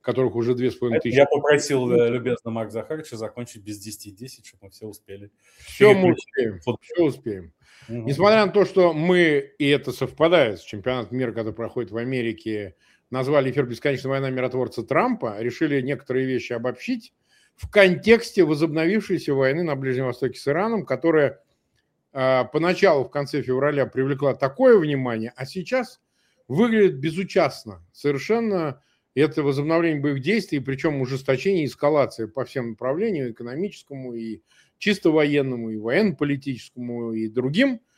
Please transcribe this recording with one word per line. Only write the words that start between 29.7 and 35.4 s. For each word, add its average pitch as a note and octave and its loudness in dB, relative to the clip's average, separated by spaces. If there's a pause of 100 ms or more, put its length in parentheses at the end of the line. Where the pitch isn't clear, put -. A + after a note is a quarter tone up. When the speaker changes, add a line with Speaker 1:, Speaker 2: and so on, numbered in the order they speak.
Speaker 1:
боевых C#3+ -2
действий, E3+ -2
причем C3+ -4
ужесточение C3+ -2
и - -2
эскалация C#3 0
по B2+ -8
всем A#2 -8
направлениям, C#3+ -4
экономическому C3 -10
и A2+ -10 (360)
чисто G3 0
военному, C#3 0